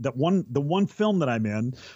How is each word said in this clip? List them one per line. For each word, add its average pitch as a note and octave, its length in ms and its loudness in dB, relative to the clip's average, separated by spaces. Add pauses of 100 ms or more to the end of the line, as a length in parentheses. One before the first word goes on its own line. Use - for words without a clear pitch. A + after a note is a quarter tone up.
that B2+ 140 -2
one, E3+ 340 2
the C3+ 120 0
one F#3 260 0
film G#3+ 320 0
that C#3+ 80 2
I'm A2+ 180 0
in, A2+ 280 -2 (220)